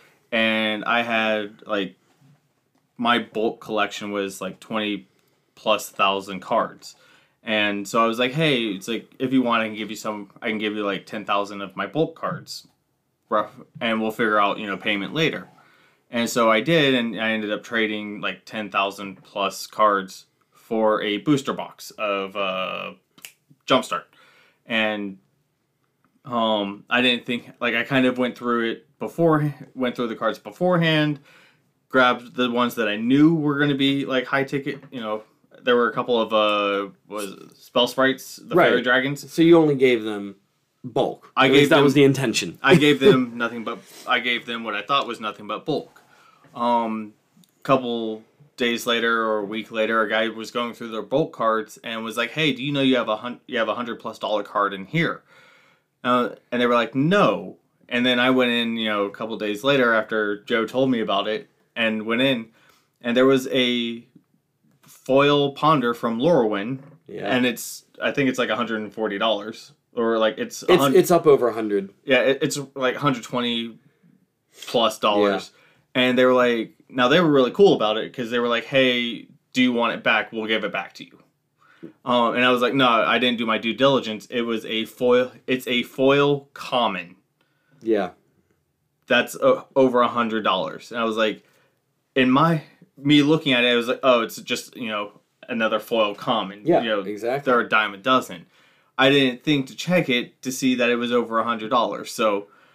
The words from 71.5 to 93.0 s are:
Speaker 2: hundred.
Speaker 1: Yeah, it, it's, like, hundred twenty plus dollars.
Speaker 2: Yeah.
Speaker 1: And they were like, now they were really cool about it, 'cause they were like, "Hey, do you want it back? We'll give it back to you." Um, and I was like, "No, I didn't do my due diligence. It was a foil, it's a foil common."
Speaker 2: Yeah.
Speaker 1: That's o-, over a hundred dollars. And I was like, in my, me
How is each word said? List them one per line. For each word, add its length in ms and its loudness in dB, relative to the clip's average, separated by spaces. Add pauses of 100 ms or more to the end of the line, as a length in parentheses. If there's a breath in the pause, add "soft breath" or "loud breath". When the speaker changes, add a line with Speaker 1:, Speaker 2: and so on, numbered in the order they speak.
Speaker 2:
hundred. 400 -2 (120)
Speaker 1:
Yeah, 160 4
it, 200 2
it's, 160 -2 (180)
like, 200 -2
hundred 280 -2
twenty 540 -4 (920)
plus 300 2
dollars. 560 0
Speaker 2:
Yeah. 480 -6
Speaker 1:
And 160 2
they 60 6
were 100 6
like, 420 2 (120)
now 220 0
they 100 6
were 120 4
really 200 4
cool 220 6
about 240 0
it, 160 -6
'cause 180 -8
they 80 0
were 80 0
like, 160 0
"Hey, 640 0 (240)
do 100 0
you 120 4
want 200 0
it 100 -8
back? 280 0
We'll 160 -6
give 160 0
it 80 -6
back 240 -8
to 80 -18
you." 160 -20 (880 loud breath)
Um, 300 2
and 100 2
I 60 6
was 100 2
like, 120 2
"No, 140 4
I 320 2
didn't 180 0
do 80 -4
my 120 0
due 160 -4
diligence. 540 0
It 160 -4
was 220 -4
a 200 -4
foil, 460 0 (160)
it's 200 -4
a 160 -2
foil 680 2
common." 640 -4 (640)
Speaker 2:
Yeah. 280 0 (960)
Speaker 1:
That's 280 0
o-, 300 2 (100)
over 260 4
a 60 4
hundred 360 -2
dollars. 480 -4
And 100 -6
I 20 -2
was 140 -2
like, 260 -2 (720)
in 140 4
my, 320 4 (340)
me 280 4